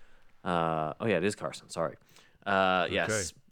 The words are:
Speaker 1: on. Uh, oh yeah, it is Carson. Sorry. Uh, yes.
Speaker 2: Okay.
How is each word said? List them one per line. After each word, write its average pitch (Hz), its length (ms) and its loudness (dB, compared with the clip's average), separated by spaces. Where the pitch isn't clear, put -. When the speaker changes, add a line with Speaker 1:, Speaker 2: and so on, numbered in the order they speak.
Speaker 1:
on. 92 60 -2
Uh, 80 480 0
oh 113 80 -4
yeah, 98 120 4
it 82 60 0
is 101 120 0
Carson. - 340 -10
Sorry. 82 240 -4
Uh, 92 460 4
yes. 90 200 0
Speaker 2:
Okay. 104 300 -4